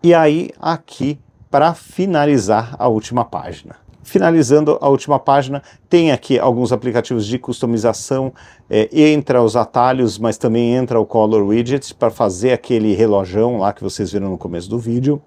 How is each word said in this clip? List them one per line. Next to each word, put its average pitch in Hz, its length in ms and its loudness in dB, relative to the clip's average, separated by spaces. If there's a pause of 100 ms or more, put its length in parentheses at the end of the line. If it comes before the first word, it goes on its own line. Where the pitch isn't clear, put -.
E 170 100 6
aí, 160 460 2
aqui, 147 600 -6 (300)
pra 156 240 4
finalizar 139 1040 0
a 127 100 -2
última 113 380 -2
página. 82 500 -14 (280)
Finalizando 151 760 2
a 143 80 -2
última 139 320 0
página, 139 420 0 (280)
tem 170 220 4
aqui 127 280 0
alguns 123 320 0
aplicativos 117 540 -2
de 120 140 -4
customização, 120 920 -4 (380)
é, 107 180 2 (240)
entra 143 300 2
os 113 140 2
atalhos, 123 640 0
mas 110 180 -2
também 120 380 0
entra 123 240 0
o 104 60 0
Color 110 380 2
Widgets 117 480 -2
pra - 200 -2
fazer 104 420 -2
aquele 110 400 0
relojão 104 640 0
lá 101 160 -2
que - 100 -14
vocês 98 280 -8
viram 98 180 -6
no 92 80 -8
começo 87 320 -10
do 113 80 -6
vídeo. 123 500 -4